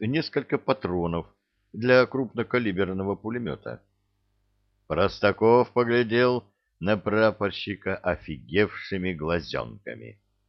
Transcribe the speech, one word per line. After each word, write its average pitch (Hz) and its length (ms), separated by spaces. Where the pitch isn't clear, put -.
несколько 139 560
патронов 85 720
для 123 320
крупнокалиберного 101 1080
пулемёта. 104 680
Простаков 101 840
поглядел 120 720
на 101 160
прапорщика 101 1000
офигевшими 90 1160
глазёнками. 76 1040